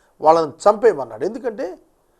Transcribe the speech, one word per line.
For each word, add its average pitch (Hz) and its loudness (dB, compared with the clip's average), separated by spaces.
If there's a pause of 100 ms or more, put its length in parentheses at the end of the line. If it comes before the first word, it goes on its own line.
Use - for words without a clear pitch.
(200)
వాళ్ళని 156 2
చంపేయమన్నాడు. 156 0
ఎందుకంటే 247 -10 (420)